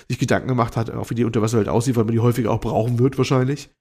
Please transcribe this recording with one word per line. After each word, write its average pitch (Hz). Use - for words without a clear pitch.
sich 123
Gedanken 117
gemacht 120
hat, 113
auch 113
wie 127
die 117
Unterwasserwelt 113
aussieht, 117
weil 113
man 110
die 117
häufiger 117
auch 110
brauchen 117
wird 131
wahrscheinlich. 131